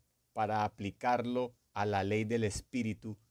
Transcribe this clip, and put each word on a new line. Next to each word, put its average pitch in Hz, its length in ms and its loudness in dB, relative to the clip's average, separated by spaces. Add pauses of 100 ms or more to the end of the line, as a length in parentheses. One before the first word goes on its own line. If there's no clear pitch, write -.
(320)
para 107 320 0
aplicarlo 120 880 0 (200)
a 104 100 0
la 101 180 2
ley 104 220 2
del 113 200 0
Espíritu 110 760 -4 (120)